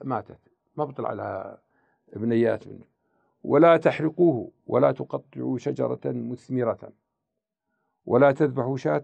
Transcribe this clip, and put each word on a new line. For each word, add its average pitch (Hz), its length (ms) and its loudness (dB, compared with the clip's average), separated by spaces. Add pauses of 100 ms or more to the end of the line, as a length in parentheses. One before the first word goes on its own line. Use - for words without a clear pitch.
ماتت، 117 340 -8 (380)
ما 147 80 -4
بطلع 123 280 -6
لها 101 500 -10 (540)
بنيات 113 520 0
منه. 98 160 -18 (600)
"ولا 165 320 6
تحرقوه"، 156 760 0 (140)
ولا 135 260 2
تقطعوا 131 680 -8
شجرة 127 460 -6
مثمرة، 123 880 -6 (1120)
"ولا 131 260 6
تذبحوا 135 440 0
شاة 151 280 -2